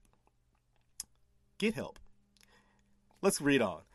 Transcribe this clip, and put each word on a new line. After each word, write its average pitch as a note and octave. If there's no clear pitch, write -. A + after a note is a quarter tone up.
get G#3+
help. -
Let's F#3+
read C#3
on. E2+